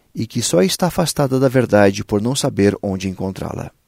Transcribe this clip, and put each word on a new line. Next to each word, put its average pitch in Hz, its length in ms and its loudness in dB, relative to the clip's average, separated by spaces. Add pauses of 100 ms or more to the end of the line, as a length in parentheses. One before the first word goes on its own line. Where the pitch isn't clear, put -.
(140)
e 113 120 -4
que 123 140 -4
só 165 220 2
está 190 240 0
afastada 147 540 0
da 135 80 4
verdade 104 560 4
por 104 180 0
não 123 140 -2
saber 101 440 2
onde 95 280 -4
encontrá-la." 92 640 -8 (160)